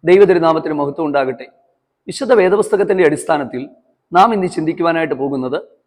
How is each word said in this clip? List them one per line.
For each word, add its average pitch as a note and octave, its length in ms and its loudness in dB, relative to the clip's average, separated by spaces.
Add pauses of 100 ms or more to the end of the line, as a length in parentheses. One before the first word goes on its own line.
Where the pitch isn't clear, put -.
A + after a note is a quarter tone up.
ദൈവതിരുനാമത്തിന് E3+ 680 4
മഹത്വം C#3+ 320 -4
ഉണ്ടാകട്ടെ. C3 400 -4 (600)
വിശുദ്ധ A#3+ 240 -2
വേദപുസ്തകത്തിന്റെ G3+ 720 2
അടിസ്ഥാനത്തിൽ C#3+ 580 -2 (500)
നാം F#3 220 6
ഇന്ന് F#3 140 -2
ചിന്തിക്കുവാനായിട്ട് E3 640 -2
പോകുന്നത് C3+ 440 -6 (280)